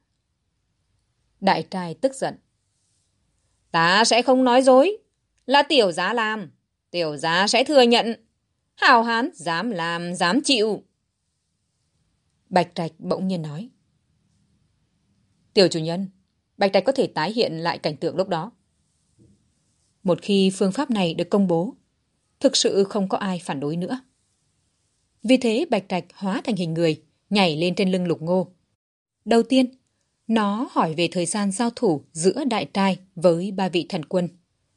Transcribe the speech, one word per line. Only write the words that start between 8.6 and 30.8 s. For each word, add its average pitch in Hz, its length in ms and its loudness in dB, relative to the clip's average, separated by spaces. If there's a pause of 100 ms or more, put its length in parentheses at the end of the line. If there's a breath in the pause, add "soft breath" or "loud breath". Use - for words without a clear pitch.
Hào 262 280 4
hán 233 320 -2
dám 170 360 -4
làm, 170 440 -4
dám 185 300 2
chịu. 214 380 0 (1700)
Bạch 175 260 0
Trạch 165 240 -6
bỗng 180 300 -4
nhiên 180 140 -4
nói. 156 260 -12 (1900)
Tiểu 185 140 6
chủ 165 100 -2
nhân, 170 300 -6 (480)
Bạch 190 160 0
Trạch 190 120 4
có 269 80 0
thể 240 140 0
tái 160 260 -4
hiện 220 200 0
lại 165 260 -4
cảnh 151 180 -6
tượng 160 200 -4
lúc 196 120 -2
đó. 180 240 -6 (1500)
Một 175 200 0
khi 196 320 2
phương 190 180 0
pháp 285 180 -4
này 185 240 -2
được 170 160 -6
công 202 160 2
bố, 175 280 -2 (640)
thực - 160 2
sự - 280 2
không 196 240 -4
có - 100 -4
ai 185 260 -4
phản 151 160 -6
đối 147 160 -4
nữa. 240 240 -6 (1200)
Vì 254 140 4
thế 254 340 0
Bạch 196 180 -2
Trạch 175 160 -4 (100)
hóa 202 300 -6
thành 233 120 -4
hình 165 180 -4
người, 160 280 0 (280)
nhảy 190 260 2
lên 175 180 -2
trên 185 180 0
lưng 180 140 -2
Lục 151 160 -2
Ngô. 180 300 -2 (720)
Đầu 226 180 4
tiên, 262 240 2 (600)
nó 220 440 -2
hỏi 175 240 0